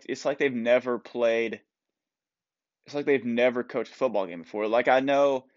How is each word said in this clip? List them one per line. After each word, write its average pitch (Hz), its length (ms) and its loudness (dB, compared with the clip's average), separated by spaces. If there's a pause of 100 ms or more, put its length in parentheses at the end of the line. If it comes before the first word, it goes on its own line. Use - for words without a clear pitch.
it's 135 180 -8
like 139 120 0
they've 139 160 0
never 120 440 0
played, 113 640 -2 (1300)
it's 139 100 -16
like 147 100 -6
they've 135 200 2
never 120 380 0
coached 120 280 -8
a - 40 -20
football 107 320 -2
game 85 160 -12
before. 107 240 -6
Like, 117 200 2
I 131 140 4
know 139 420 2 (140)